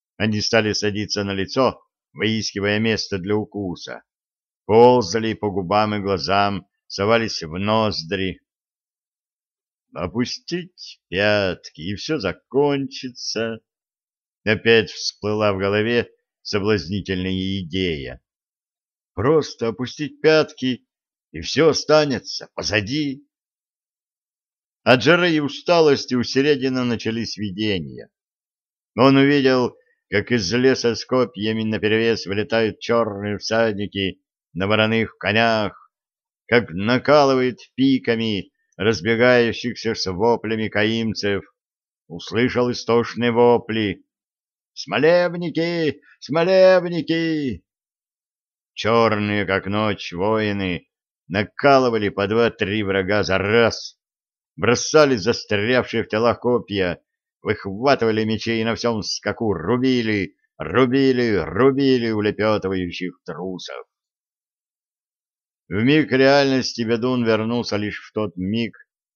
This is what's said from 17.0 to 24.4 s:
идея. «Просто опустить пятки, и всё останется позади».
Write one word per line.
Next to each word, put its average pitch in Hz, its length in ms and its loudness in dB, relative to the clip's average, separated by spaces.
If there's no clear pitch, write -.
идея. 78 600 -6
«Просто 131 540 0
опустить 127 520 -8
пятки, 143 640 0
и 85 80 -12
всё 151 300 2
останется 147 840 0
позади». 113 720 -4